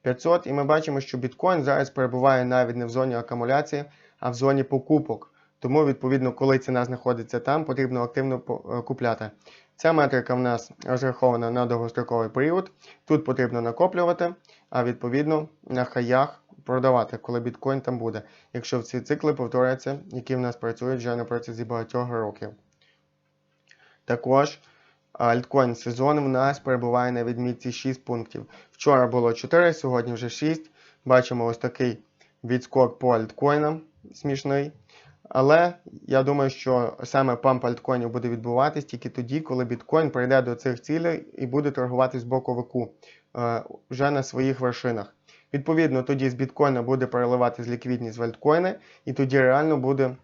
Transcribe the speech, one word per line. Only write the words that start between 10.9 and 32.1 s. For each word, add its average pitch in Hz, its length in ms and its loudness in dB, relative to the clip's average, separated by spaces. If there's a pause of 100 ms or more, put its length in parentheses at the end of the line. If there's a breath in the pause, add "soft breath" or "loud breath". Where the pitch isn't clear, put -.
на 123 140 0
довгостроковий 117 640 -2
період. 160 420 0 (340 loud breath)
Тут 156 200 2
потрібно 123 360 0
накоплювати, 175 720 0 (360 soft breath)
а, 127 140 -2
відповідно, 139 640 -2 (200)
на 127 160 -2
хаях 123 600 0 (220)
продавати, 127 520 2
коли 120 220 -6
біткоін 135 420 -4
там 127 180 -4
буде, 110 220 -6 (320 soft breath)
якщо 120 280 -4
ці 120 200 -8
цикли 147 320 0
повторяться, 131 680 -2 (120)
які 127 240 -6
в 127 40 -2
нас 123 160 -4
працюють 123 440 -4
вже 120 160 -4
на 120 100 -6
протязі 120 400 -8
багатьох 120 460 -4
років. 110 380 -6 (1600 soft breath)
Також 131 540 2 (540 soft breath)
альткоін 120 640 2
сезон 135 440 0
в 139 80 -2
нас 135 320 0
перебуває 123 520 0
на 120 120 -2
відмітці 120 480 -4
шість 131 340 -6
пунктів. 117 400 -6 (260 loud breath)
Вчора 131 360 4
було 117 260 2
чотири, 170 400 4
сьогодні 123 400 -2
вже 117 160 -6
шість. 160 420 -4 (340 soft breath)
Бачимо 127 400 4
ось 113 120 -2
такий 123 420 -2 (440 soft breath)